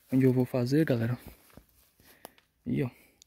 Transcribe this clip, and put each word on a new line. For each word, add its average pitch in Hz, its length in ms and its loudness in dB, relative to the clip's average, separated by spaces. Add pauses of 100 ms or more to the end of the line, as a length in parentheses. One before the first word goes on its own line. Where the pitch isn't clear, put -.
(120)
Onde 131 140 4
eu 127 80 6
vou 127 100 2
fazer, 131 420 0
galera. 120 300 -2 (1500)
Aí, 139 160 -4
ó. 123 80 -4 (380)